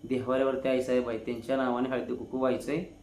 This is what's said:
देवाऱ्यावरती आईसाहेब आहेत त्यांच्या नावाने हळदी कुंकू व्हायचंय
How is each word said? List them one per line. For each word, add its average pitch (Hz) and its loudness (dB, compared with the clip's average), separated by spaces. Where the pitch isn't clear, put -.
देवाऱ्यावरती 131 2
आईसाहेब 127 2
आहेत 113 -4
त्यांच्या 120 -2
नावाने 127 0
हळदी 123 -2
कुंकू 123 -6
व्हायचंय 131 0